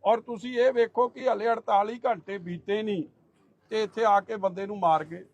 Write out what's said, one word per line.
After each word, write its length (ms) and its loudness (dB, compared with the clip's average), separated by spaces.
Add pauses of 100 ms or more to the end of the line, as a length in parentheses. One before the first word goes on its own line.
ਔਰ 160 4
ਤੁਸੀਂ 380 -8
ਇਹ 140 4
ਵੇਖੋ 360 2
ਕਿ 200 -4
ਹਲੇ 200 0
ਅੜਤਾਲੀ 580 0
ਘੰਟੇ 320 -4
ਬੀਤੇ 440 -4
ਨਹੀਂ 220 -2 (640)
ਤੇ 120 -2
ਇੱਥੇ 220 -2
ਆ 160 6
ਕੇ 160 -8
ਬੰਦੇ 300 -4
ਨੂੰ 120 -8
ਮਾਰ 260 2
ਗਏ 300 -16